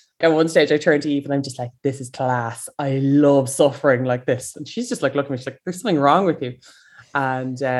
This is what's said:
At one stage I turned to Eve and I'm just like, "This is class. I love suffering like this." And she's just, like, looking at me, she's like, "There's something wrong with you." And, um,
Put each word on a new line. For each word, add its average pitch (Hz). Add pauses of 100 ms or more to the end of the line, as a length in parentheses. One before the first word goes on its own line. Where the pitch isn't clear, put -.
(200)
At 165
one 160
stage 156
I 151
turned 151
to 156
Eve 143
and 139
I'm 139
just 131
like, 120 (120)
"This 135
is 123
class. 123 (100)
I 135
love 139
suffering 135
like 127
this." 120
And 151
she's 240
just, -
like, 135
looking 143
at 143
me, 131
she's 123
like, 135
"There's 180
something 180
wrong 151
with 165
you." 123 (600)
And, 131
um, 131 (120)